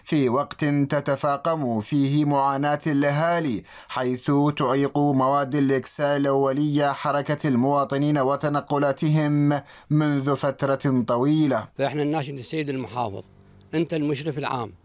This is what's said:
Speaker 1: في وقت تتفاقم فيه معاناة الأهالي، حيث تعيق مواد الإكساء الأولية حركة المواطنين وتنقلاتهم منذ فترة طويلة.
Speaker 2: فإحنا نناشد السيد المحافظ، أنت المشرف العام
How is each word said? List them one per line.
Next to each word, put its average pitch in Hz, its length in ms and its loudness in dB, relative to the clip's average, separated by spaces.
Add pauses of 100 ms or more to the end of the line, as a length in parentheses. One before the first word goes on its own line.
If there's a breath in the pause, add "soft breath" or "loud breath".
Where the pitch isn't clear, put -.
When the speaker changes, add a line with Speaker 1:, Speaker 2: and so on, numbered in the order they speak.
Speaker 1:
في 143 240 2
وقت 139 360 -2
تتفاقم 143 1160 0
فيه 143 440 2
معاناة 143 640 0
الأهالي، 143 760 0 (260 loud breath)
حيث 127 420 -4 (260)
تعيق 139 420 0
مواد 139 560 2
الإكساء 143 600 0
الأولية 139 760 2
حركة 143 560 -2
المواطنين 139 680 2
وتنقلاتهم 147 1400 0 (280 loud breath)
منذ 147 460 2
فترة 131 720 0
طويلة. 127 600 2 (100)
Speaker 2:
فإحنا 139 260 -2
نناشد 143 340 -4
السيد 143 320 -6
المحافظ، 113 520 -6 (520)
أنت 165 200 -2
المشرف 147 440 -4
العام 120 340 -6 (120)